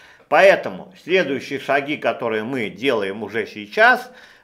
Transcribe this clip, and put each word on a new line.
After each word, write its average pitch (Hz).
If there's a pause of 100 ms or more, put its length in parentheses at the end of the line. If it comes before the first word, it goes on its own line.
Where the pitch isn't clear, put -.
(280)
Поэтому 156 (100)
следующие 139
шаги, 143
которые 117
мы 117
делаем 104
уже 104
сейчас, 220 (320)